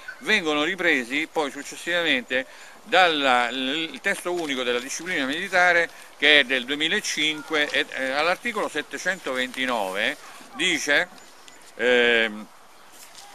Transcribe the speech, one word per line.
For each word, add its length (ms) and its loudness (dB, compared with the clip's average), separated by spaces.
vengono 440 0
ripresi 680 0
poi 180 -2
successivamente 960 -2
dal, 340 4
l-, 420 -4
il 80 -12
testo 320 -4
unico 280 -4
della 180 0
disciplina 460 -4
militare, 640 2
che 240 8
è 20 6
del 220 0
duemilacinque, 1040 -2
e, 200 0
eh, 220 -4
all'articolo 580 -2
settecentoventinove 1500 -4
dice, 520 0
ehm, 720 2